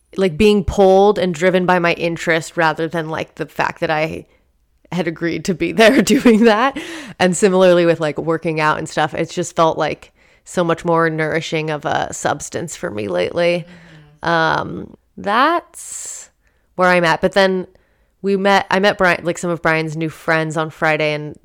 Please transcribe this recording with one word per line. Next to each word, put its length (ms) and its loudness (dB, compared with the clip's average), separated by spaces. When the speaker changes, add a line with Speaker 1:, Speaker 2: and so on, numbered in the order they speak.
Speaker 1:
like, 220 -2
being 260 4
pulled 540 4
and 160 -2
driven 320 0
by 120 4
my 160 2
interest 600 -4
rather 320 0
than, 220 -6
like, 240 -8
the 120 -10
fact 340 -6
that 100 -2
I 360 -4
had 160 -4
agreed 380 -6
to 80 -2
be 180 -4
<laughs> 80 0
there 200 6
doing 440 4
that. 340 2
And 180 2
similarly 480 6
with, 160 2
like, 160 -2
working 420 -2
out 200 2
and 100 -8
stuff, 240 -2
it's 220 -6
just 220 -6
felt 200 2
like 360 -6
so 200 -2
much 200 -2
more 260 2
nourishing 600 -4
of 140 -6
a 300 -2
substance 640 -6
for 140 -8
me 180 -8
lately. 580 -2
Speaker 2:
Mm-hmm. 80 -4
Speaker 1:
Um, 680 -2
that's 1120 -4
where 120 2
I'm 160 2
at. 160 0
But 120 0
then 340 2
we 140 0
met, 340 2
I 80 0
met 180 2
Brian, 280 2
like, 140 -2
some 120 -4
of 120 -4
Brian's 340 -2
new 120 -4
friends 480 -2
on 140 -4
Friday, 420 0
and 320 -8